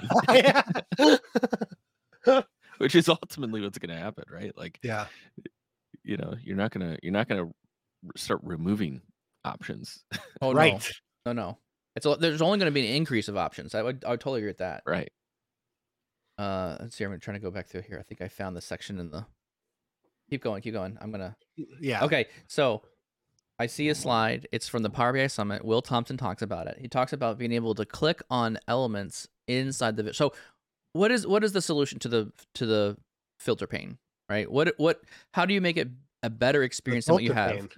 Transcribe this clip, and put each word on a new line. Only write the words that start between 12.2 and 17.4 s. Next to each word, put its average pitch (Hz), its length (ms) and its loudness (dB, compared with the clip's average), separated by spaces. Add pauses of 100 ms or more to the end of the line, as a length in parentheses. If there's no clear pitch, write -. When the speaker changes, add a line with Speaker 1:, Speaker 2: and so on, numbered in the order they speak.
Speaker 3:
only 196 160 4
gonna 175 140 4
be 143 160 2
an 120 80 0
increase 139 320 0
of 101 80 -6
options. 78 380 -4
I 110 80 0
would, 127 220 -4
I 123 60 -2
would 120 100 0
totally 131 200 -4
agree 104 100 -4
with - 80 -10
that. 87 280 -6
Speaker 2:
Right. 82 260 -2 (1300)
Speaker 3:
Uh, 95 420 -4
let's 117 160 -14
see. 110 80 -4
I'm 98 160 -6
trying 101 160 -8
to 101 40 -10